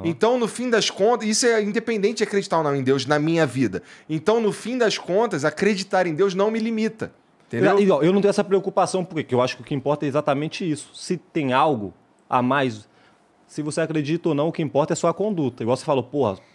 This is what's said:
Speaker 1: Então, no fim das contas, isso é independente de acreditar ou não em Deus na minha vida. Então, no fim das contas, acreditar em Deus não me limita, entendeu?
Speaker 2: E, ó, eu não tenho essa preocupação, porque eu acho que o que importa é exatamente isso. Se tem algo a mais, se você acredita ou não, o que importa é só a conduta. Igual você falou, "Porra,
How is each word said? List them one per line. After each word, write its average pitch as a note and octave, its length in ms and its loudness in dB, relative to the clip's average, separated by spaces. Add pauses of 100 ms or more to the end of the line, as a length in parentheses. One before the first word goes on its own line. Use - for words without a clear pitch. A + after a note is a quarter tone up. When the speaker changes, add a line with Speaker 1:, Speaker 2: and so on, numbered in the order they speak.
Speaker 1:
Então, A3 360 2
no A#3 100 0
fim B3 220 -4
das A3 180 2
contas, A3 400 0
isso G#3+ 160 0
é A3+ 180 4
independente A3+ 560 -2
de A3+ 60 2
acreditar G3 320 -2
ou D#3+ 80 2
não C#3+ 100 0
em C#3 80 0
Deus C3 220 2
na D3+ 140 2
minha D#3+ 260 2
vida. A#2 380 -2 (260)
Então, D#3+ 320 0
no G#3+ 100 0
fim A#3+ 280 -6
das A3 180 2
contas, G3 480 -2
acreditar F#3 640 0
em E3 80 -2
Deus F#3+ 200 0
não G3 160 2
me A3+ 80 -2
limita, A3 540 -4 (360)
entendeu? F3+ 300 2
Speaker 2:
E, G3+ 120 4
ó, D3+ 100 4
eu E3+ 140 4
não G3 80 4
tenho G3 80 4
essa G3+ 140 2
preocupação, F#3+ 600 0
porque D#3+ 300 -6
eu B2 80 4
acho B2+ 140 -2
que - 60 -18
o - 40 -16
que - 80 -6
importa D3 320 -2
é - 20 0
exatamente D3 640 -2
isso. - 240 -6
Se - 240 -6
tem C#3 340 -4
algo B2 400 2 (380)
a B2 100 2
mais, B2 500 -2 (560)
se - 140 -12
você D3+ 220 -4
acredita D#3+ 480 -2
ou D#3 40 2
não, C#3+ 140 0
o E3 40 -4
que E3 100 -4
importa D3 320 0
é - 20 -10
só - 120 0
a E3 40 0
conduta. E3 500 -4
Igual A#2+ 140 0
você - 80 -10
falou, C#3 180 0
"Porra, A#2 360 -2 (160)